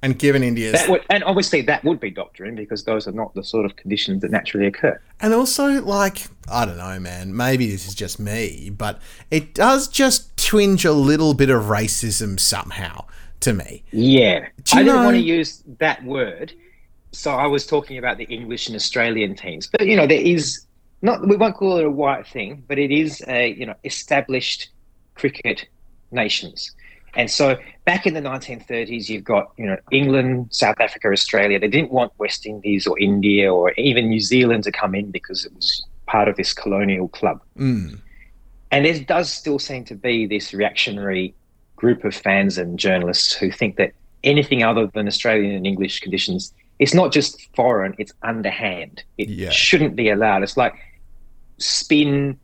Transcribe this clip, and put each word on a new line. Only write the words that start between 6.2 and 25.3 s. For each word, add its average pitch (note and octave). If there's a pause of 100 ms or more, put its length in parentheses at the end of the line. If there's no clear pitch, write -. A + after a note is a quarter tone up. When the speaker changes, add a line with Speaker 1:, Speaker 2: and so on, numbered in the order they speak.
Speaker 1:
I A#2+
don't F2
know, F#2
man, F2+
maybe B2
this G2
is G2
just -
me, G#2
but G#2 (320)
it D#3+
does C4+
just -
twinge G3
a D#3
little D3+
bit C3
of A#2+
racism G#2
somehow - (360)
to B2+
me. -
Speaker 2:
Yeah. A2+ (240)
Speaker 1:
Do -
you C4+
Speaker 2:
I -
didn't C4+
Speaker 1:
know A#3+
Speaker 2:
wanna A#3+
use E3 (160)
that D3+
word, C3 (580)
so -
I C3+
was C#3+
talking C#3+
about A#2+
the A2+
English A#2+
and A2+
Australian A2
teams. D#2+
But, G#3+
you G#3
know, D#3
there D3
is, E3 (400)
not, G#3
we G3+
won't G#3
call F#3+
it E3
a D3+
white C#3
thing, B2+
but C#3
it C#3+
is D3+
a, B2
you A#2
know, G#2+
established - (460)
cricket - (460)